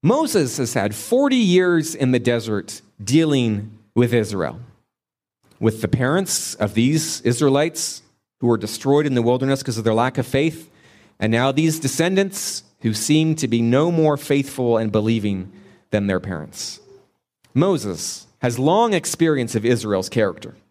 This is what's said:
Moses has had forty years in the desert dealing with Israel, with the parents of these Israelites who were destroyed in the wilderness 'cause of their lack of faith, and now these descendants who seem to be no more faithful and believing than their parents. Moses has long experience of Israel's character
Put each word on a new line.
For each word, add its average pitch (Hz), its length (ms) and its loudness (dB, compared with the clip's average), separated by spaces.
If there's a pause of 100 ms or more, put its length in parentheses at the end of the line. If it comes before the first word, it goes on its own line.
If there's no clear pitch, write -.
Moses 208 560 2
has 123 160 -4
had 107 200 0
forty 262 420 2
years 180 580 2
in 127 160 0
the 123 80 2
desert 110 640 -2 (200)
dealing 120 680 2 (240)
with 120 180 4
Israel, 98 480 -2 (960)
with 110 220 0
the 101 80 -4
parents 143 680 -2
of 104 180 -4
these 143 480 0
Israelites 139 800 0 (380)
who 120 60 0
were 117 120 4
destroyed 139 480 0
in 131 80 -2
the 120 80 2
wilderness 131 400 0
'cause 110 160 -6
of 110 60 -6
their 110 100 2
lack 123 240 0
of 123 80 -2
faith, 156 440 -2 (480)
and 110 140 0
now 123 180 2
these 156 300 0
descendants 190 840 -2 (180)
who 113 100 0
seem 156 440 2
to 139 120 -4
be 117 140 2
no 135 280 2
more 156 280 2
faithful 135 580 0
and 110 160 -2
believing 104 580 0 (400)
than 101 160 0
their 92 140 0
parents. - 600 -10 (760)
Moses 123 720 -2 (140)
has 120 180 -2
long 196 340 2
experience 156 640 0
of 107 100 -2
Israel's 104 460 0
character 92 440 -2 (160)